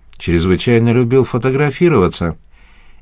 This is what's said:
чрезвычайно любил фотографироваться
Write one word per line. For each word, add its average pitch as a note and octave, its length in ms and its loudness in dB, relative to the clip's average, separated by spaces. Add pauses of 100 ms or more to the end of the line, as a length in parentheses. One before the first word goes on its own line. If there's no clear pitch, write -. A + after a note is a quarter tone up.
(180)
чрезвычайно F#2 760 0
любил B2 320 2
фотографироваться B2+ 1120 -2 (640)